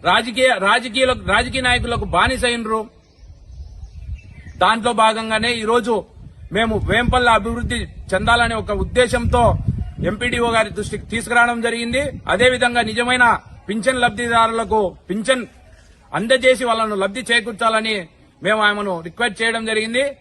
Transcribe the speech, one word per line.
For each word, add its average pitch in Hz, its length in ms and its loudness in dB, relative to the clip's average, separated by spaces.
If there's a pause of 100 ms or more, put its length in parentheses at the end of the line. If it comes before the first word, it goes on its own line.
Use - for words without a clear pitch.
రాజకీయ, 240 400 2 (180)
రాజకీయాలకు, 240 560 0 (100)
రాజకీయ 247 340 0
నాయకులకు 240 460 0
బానిసైనరు. 226 680 0 (1800)
దాంట్లో 220 300 2 (100)
భాగంగానే 220 500 2 (100)
ఈరోజు 233 320 0 (600)
మేము 220 200 0 (140)
వేంపల్లె 240 500 4
అభివృద్ధి 233 400 -4 (320)
చెందాలనే 226 500 2
ఒక 208 100 -6 (120)
ఉద్దేశంతో 240 600 2 (680)
ఎంపీడీఓ 233 460 -2
గారి 220 220 2
దృష్టికి 208 360 -8
తీసుకురావడం 240 520 2
జరిగింది. 233 380 -2 (300)
అదేవిధంగా 240 560 2
నిజమైన 240 360 2 (420)
పింఛన్ 233 380 0
లబ్ధిదారులకు 226 760 0 (280)
పింఛన్ 226 340 -2 (680)
అందజేసి 254 560 2
వాళ్ళను 220 360 0
లబ్ధి 202 260 -4
చేకూర్చాలని 220 680 0 (500)
మేము 214 220 2
ఆమెను 202 260 0 (140)
రిక్వెస్ట్ 220 340 -4
చేయడం 226 300 0
జరిగింది. 226 320 0 (180)